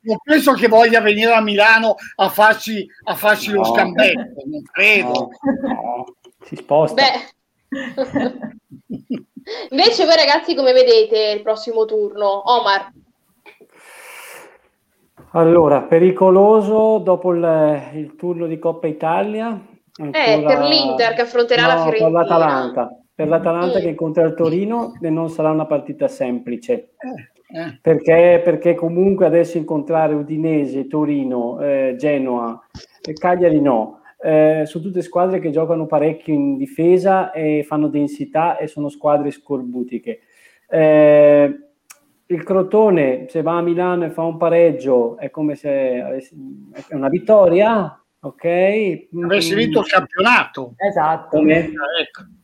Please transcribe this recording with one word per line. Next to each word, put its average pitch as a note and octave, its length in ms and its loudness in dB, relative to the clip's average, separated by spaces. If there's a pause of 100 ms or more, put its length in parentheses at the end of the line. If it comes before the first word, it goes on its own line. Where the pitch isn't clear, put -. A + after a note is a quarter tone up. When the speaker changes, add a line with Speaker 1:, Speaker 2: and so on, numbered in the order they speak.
Speaker 1:
non A3 220 -4
penso C#4+ 300 2
che A#3+ 160 0
voglia A3+ 320 6
venire G#3+ 320 2
a A3+ 80 4
Milano G#3+ 540 2 (220)
a F#3+ 120 0
farci, G#3+ 580 0 (180)
a F#3 100 -6
farci G#3 380 0
lo G3+ 80 0
Speaker 2:
No. A3 40 2
Speaker 1:
scambetto, F3+ 800 0
non D3 260 -12
credo. G3 400 0
Speaker 2:
No, B2 180 -4 (440)
no. A#2+ 320 -8 (400)
Si - 120 -16
sposta. D#3 460 0
Speaker 3:
Beh. - 340 -2 (340)
<laughs> B3+ 880 -8 (1120)
Invece F#4+ 340 2
voi E4 120 4
ragazzi D#4+ 380 2
come B3+ 180 2
vedete A3 600 4
il G#3 80 -8
prossimo A3 440 -2
turno? G#3 640 -2
Omar? G#3 400 0 (2500)
Speaker 2:
Allora, E3 500 4
pericoloso G3+ 1160 4
dopo F3+ 340 0
il, D#3 600 0
il D3+ 220 -12
turno E3+ 300 -6
di D#3+ 120 -8
Coppa E3 280 -6
Italia. G3+ 720 -4 (520)
Speaker 3:
Eh, C4+ 200 0
Speaker 2:
Ancora D3+ 240 2
Speaker 3:
per C#3+ 120 0
l'Inter C4 460 0
che A#3+ 80 -2
affronterà A#3+ 440 0
la - 100 2
Speaker 2:
No, E3 80 0
per D#3+ 100 0
Speaker 3:
Fiorentina. F#3+ 280 0
Speaker 2:
l'Atalanta. C3+ 800 -2 (140)
Per D#3 140 -6
l'Atalanta E3 500 -2
Speaker 3:
Mm. E3+ 40 -2
Speaker 2:
che E3+ 60 -2
incontra D#3+ 360 -2
il D#3+ 100 0
Torino G3+ 680 -2
e E3 80 -4
non E3 180 -2
sarà D#3 220 -2
una D#3 160 -2
partita C#3+ 400 -4
semplice. A#2+ 840 -6 (580)
Speaker 1:
Eh, E3 100 -14
eh. E3 220 -12
Speaker 2:
Perché, E3 600 4
perché E3+ 300 0
comunque F3+ 520 0
adesso E3+ 320 0
incontrare D#3 560 -2
Udinese, D3 720 -4
Torino, C3+ 720 -4
eh, C3+ 380 -2
Genoa B2+ 640 -4 (400)
e D#3+ 120 -12
Cagliari F3 460 2
no. A#2+ 400 0 (200)
Eh, D#3 460 2
sono D#3+ 180 -10
tutte F3+ 180 -6
squadre F3+ 380 -2
che E3+ 100 -4
giocano D#3+ 360 -2
parecchio D#3 480 -2
in C#3 220 -2
difesa F3+ 760 0
e D3+ 340 -2
fanno D3+ 220 -2
densità D3 680 -2
e D#3 120 -6
sono D3 200 -8
squadre D3 440 -2
scorbutiche. B2 880 -10 (480)
Eh, D3 920 6 (720)
il E3 140 -4
Crotone, F#3 840 2
se D#3+ 140 -6
va E3 140 -2
a E3+ 60 -2
Milano F3 420 -2
e D#3+ 60 -8
fa E3 120 -8
un E3 140 -4
pareggio, C#3 840 2
è C#3 120 -10
come D3+ 260 -4
se C3+ 440 -4
avessi, C3 360 -10 (520)
è D#3+ 60 -14
una C3+ 140 -2
vittoria, F#3+ 920 2 (200)
ok? - 240 -16 (800)
Speaker 1:
Avessi F3 300 -2
Speaker 2:
Mm. - 20 0
Speaker 1:
vinto G#3+ 240 0
il - 60 -4
campionato. F#3 920 0
Speaker 4:
Esatto. D#3+ 600 -2
Speaker 2:
Come? D#3 200 4
Speaker 1:
Eh, E3 80 -2
ecco. D3+ 560 -8 (220)